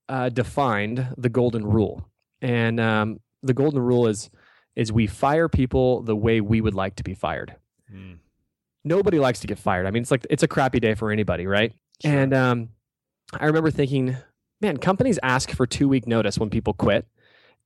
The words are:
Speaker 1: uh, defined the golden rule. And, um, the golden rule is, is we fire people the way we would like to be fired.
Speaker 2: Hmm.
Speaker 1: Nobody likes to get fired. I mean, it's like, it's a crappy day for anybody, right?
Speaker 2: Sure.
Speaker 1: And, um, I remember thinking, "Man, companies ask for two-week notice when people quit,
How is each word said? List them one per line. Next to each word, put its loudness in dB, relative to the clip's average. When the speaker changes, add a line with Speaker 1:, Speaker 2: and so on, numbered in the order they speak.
Speaker 1:
uh, -2
defined -2
the -2
golden 0
rule. -2
And, 0
um, 0
the 2
golden 0
rule 2
is, -4
is -2
we 2
fire 0
people 2
the -2
way 2
we 2
would 0
like -4
to -8
be -8
fired. -6
Speaker 2:
Hmm. -18
Speaker 1:
Nobody 2
likes 2
to -10
get -6
fired. 0
I -4
mean, -2
it's -4
like, 0
it's 0
a 6
crappy 0
day 2
for -4
anybody, -2
right? 2
Speaker 2:
Sure. 0
Speaker 1:
And, 2
um, 0
I -4
remember 2
thinking, 0
"Man, 0
companies 2
ask 2
for 0
two-week 0
notice 0
when -2
people -2
quit, 0